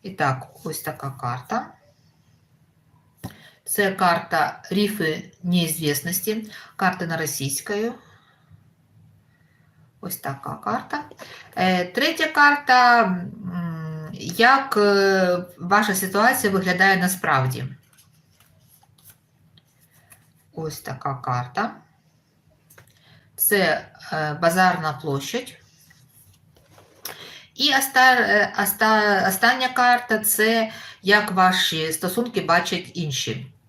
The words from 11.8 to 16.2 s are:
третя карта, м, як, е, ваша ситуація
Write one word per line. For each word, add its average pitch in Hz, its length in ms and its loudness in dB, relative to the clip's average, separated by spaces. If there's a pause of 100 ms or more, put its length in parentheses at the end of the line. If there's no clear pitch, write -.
третя 311 420 -2
карта, 254 760 6
м, 175 1120 -6
як, 254 640 2
е, 196 640 4 (200)
ваша 202 360 2
ситуація 202 580 2